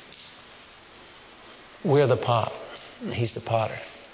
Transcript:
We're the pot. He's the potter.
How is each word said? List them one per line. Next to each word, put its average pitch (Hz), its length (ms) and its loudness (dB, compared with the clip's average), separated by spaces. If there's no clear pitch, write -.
We're 143 240 6
the 123 100 4
pot. 120 360 0
He's 113 220 -2
the 113 80 -10
potter. 113 380 -2